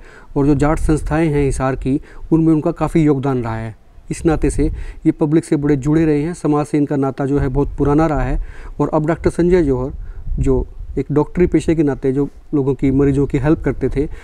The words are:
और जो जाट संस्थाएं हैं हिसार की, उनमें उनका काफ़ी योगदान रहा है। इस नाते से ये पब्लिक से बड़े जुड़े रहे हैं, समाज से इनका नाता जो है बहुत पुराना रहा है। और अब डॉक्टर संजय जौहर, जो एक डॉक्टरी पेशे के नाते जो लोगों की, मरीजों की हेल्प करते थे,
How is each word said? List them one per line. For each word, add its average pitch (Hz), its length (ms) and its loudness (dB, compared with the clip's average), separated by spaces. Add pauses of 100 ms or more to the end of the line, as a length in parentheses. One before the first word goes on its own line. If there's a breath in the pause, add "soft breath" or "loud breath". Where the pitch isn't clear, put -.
(360 loud breath)
और 143 100 2
जो 151 80 4
जाट 147 240 2
संस्थाएं 156 500 0
हैं 147 160 2
हिसार 135 320 -2
की, 135 240 -2 (320 loud breath)
उनमें 160 200 4
उनका 156 180 2
काफ़ी 160 320 0
योगदान 135 400 2
रहा 113 140 -4
है। 113 200 -8 (340)
इस - 160 -6
नाते 151 240 2
से 147 220 0 (340 loud breath)
ये 156 60 6
पब्लिक 160 320 0
से - 120 0
बड़े 147 200 2
जुड़े 151 280 2
रहे 147 180 2
हैं, 170 120 -6
समाज 147 320 0
से 156 120 0
इनका 143 180 0
नाता 139 300 -2
जो 143 120 0
है 139 100 0
बहुत 139 200 0 (100)
पुराना 147 280 4
रहा 143 160 0
है। 127 200 0 (380 loud breath)
और 147 140 0
अब 156 120 0
डॉक्टर 165 240 0
संजय 175 320 2
जौहर, 135 300 0 (460 soft breath)
जो 131 280 2 (320)
एक 139 140 -4
डॉक्टरी 151 340 2
पेशे 165 280 0
के 160 80 2
नाते 135 300 0
जो 139 160 0 (260)
लोगों 139 200 0
की, 135 160 2
मरीजों 139 360 2
की 143 120 -2
हेल्प 151 240 2
करते 131 260 -2
थे, 143 200 -2 (160 loud breath)